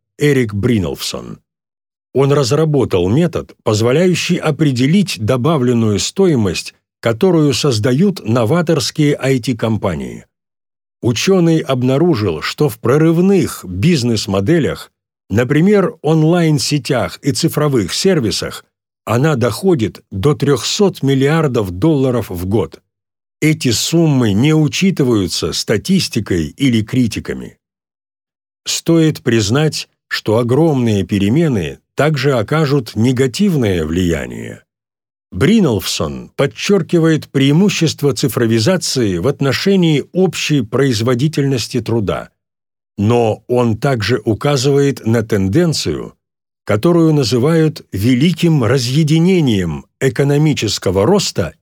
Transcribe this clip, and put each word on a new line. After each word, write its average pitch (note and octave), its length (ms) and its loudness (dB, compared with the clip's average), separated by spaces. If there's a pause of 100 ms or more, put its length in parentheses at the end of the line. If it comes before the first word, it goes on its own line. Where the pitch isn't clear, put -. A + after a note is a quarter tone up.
(180)
Эрик C3 360 0
Бринолфсон. D#2+ 840 -4 (720)
Он C#3 200 2
разработал C#3+ 760 0
метод, B2 540 -2
позволяющий C#3 760 0
определить D#3 840 0
добавленную B2 800 0
стоимость, B2 760 -2 (240)
которую D3 560 2
создают C3 720 0
новаторские D3 880 0
I C3+ 220 -2
T-компании. G2 880 -4 (760)
Учёный E3 580 2
обнаружил, B2+ 840 0
что - 260 -2
в - 120 -8
прорывных D#3+ 840 2
бизнес-моделях, A2 1300 0 (380)
например, D#3+ 720 2
онлайн-сетях D#3 1200 0
и C#3+ 80 -2
цифровых D3+ 640 -2
сервисах, A#2 720 -2 (400)
она C3+ 320 0
доходит A#2 760 0
до A#2+ 240 0
трёхсот - 720 0
миллиардов C3+ 640 0
долларов B2+ 580 0
в F2+ 180 -8
год. F#2+ 360 -2 (600)
Эти D3+ 280 0
суммы C3 640 2
не C#3 180 2
учитываются B2+ 1040 0
статистикой G#2+ 920 -2
или A#2+ 340 0
критиками. D#2 760 -4 (1080)
Стоит D#3+ 560 0
признать, A#2+ 680 -2 (200)
что - 280 -2
огромные B2 680 2
перемены G2+ 760 0 (160)
также C#3 400 0
окажут C3+ 640 -2
негативное B2 880 0
влияние. B1+ 800 -4 (680)
Бринолфсон G2+ 1040 0
подчёркивает D#3+ 920 0
преимущество C#3+ 840 2
цифровизации A#2 1040 0
в E2+ 100 -2
отношении D3+ 840 0
общей E3 480 0
производительности B2+ 1200 -2
труда. G2+ 500 -4 (680)
Но A2 480 2
он A#2+ 320 0
также B2 440 -2
указывает C#3 840 0
на A2+ 160 0
тенденцию, G2 920 -2 (500)
которую D#3+ 500 2
называют D3 800 0
великим C3+ 720 2
разъединением D3+ 1200 0 (140)
экономического C3+ 1080 0
роста C#3+ 560 -2